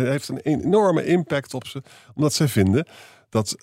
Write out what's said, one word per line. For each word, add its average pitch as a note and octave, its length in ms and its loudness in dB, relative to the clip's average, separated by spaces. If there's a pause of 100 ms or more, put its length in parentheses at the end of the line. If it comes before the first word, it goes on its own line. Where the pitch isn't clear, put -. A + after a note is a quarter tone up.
het B2 80 0
heeft C#3 200 -4
een - 120 -8
enorme E3 640 2
impact D3+ 500 -2
op B2+ 120 -8
ze, C3+ 160 -14 (320)
omdat D3 200 0
zij D3+ 140 2
vinden G#2+ 380 2 (420)
dat, - 340 -2